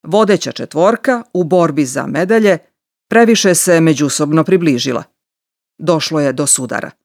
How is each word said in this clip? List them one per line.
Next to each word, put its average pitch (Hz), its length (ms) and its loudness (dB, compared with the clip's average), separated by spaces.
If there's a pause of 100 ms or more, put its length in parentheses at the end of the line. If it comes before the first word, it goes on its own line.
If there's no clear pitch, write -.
Vodeća 190 500 0
četvorka 226 680 -2 (100)
u 180 120 -2
borbi 156 420 0
za 131 200 -8
medalje 190 520 0 (500)
previše 220 460 4
se 170 260 2
međusobno 151 640 0
približila. 135 580 0 (760)
Došlo 160 420 -2
je 135 120 0
do 139 140 -4
sudara. 123 440 -4 (140)